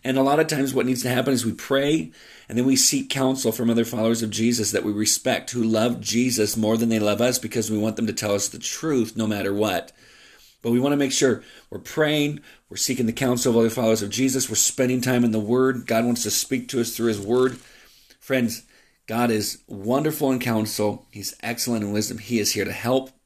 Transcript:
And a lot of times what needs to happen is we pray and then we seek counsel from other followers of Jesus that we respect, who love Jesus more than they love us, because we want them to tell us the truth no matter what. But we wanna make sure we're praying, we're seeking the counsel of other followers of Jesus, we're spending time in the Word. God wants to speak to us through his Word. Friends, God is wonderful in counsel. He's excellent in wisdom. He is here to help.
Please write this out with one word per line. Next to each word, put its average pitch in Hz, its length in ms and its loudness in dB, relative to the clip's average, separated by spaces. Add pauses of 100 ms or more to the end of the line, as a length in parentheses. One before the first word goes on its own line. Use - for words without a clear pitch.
And 131 160 0
a 135 40 4
lot 143 160 4
of 160 60 4
times 135 260 -2
what 127 140 0
needs 127 160 -2
to 123 80 -2
happen 123 240 0
is 113 100 0
we 113 80 0
pray 143 600 0 (360)
and - 80 -8
then 123 100 2
we 135 100 4
seek - 340 2
counsel 131 420 0
from 117 200 0
other 113 140 2
followers 113 360 0
of 110 80 -2
Jesus 113 400 0
that 92 140 0
we 107 80 0
respect, 113 580 0
who 120 140 -2
love 113 360 2
Jesus 110 560 0
more 110 220 2
than 117 120 2
they 113 100 2
love 104 220 2
us, 120 180 2
because 110 320 -4
we 107 60 0
want 107 180 0
them 113 100 -2
to 101 80 -2
tell 104 220 -2
us 98 120 -2
the - 120 -10
truth 127 580 -2
no 113 80 0
matter 101 260 -2
what. 101 400 -2 (680)
But 120 80 -4
we 120 100 4
wanna 143 160 2
make 139 160 2
sure 127 320 0 (280)
we're 95 80 -12
praying, 147 600 -2 (300)
we're - 80 -14
seeking 123 300 -2
the 113 60 0
counsel 123 380 0
of 113 60 4
other 113 140 4
followers 110 320 0
of 98 80 -6
Jesus, 127 360 0
we're 110 80 -6
spending 127 460 0
time 123 220 2
in 117 80 4
the 110 80 0
Word. 123 480 2
God 113 180 2
wants 120 180 0
to 104 80 -2
speak 123 380 -2
to 123 120 -2
us 113 140 -4
through 117 120 0
his 107 120 0
Word. 123 380 2 (640)
Friends, 123 420 -2 (460)
God 117 240 0
is 104 260 -2 (100)
wonderful 135 640 0
in 127 60 2
counsel. 107 720 -2
He's - 320 -12
excellent 117 420 -2
in 101 80 -4
wisdom. 107 280 -2
He 120 180 -2
is 101 140 0
here 101 140 -2
to 92 60 -6
help. 131 380 -2 (160)